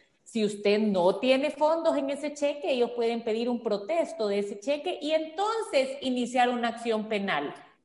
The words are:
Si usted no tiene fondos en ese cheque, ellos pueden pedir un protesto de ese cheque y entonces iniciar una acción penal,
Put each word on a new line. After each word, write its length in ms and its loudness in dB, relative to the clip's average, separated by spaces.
Si 220 -2
usted 340 2
no 400 4
tiene 320 4
fondos 460 2
en 120 -2
ese 240 -4
cheque, 380 -2
ellos 240 2
pueden 280 0
pedir 260 -2
un 120 -2
protesto 680 -2
de 100 0
ese 200 -6
cheque 420 -2
y 100 -2
entonces 920 0
iniciar 480 0
una 200 0
acción 400 -2
penal, 440 -2